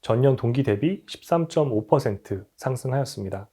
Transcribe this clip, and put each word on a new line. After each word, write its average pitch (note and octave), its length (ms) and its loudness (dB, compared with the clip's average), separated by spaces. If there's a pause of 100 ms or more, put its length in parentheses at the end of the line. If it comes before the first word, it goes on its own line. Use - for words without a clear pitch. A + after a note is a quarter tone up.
전년 B2+ 360 4
동기 A#2+ 280 0
대비 C#3 420 0
십삼점오 D3+ 800 0
퍼센트 G#2 580 0 (120)
상승하였습니다. B2 960 -4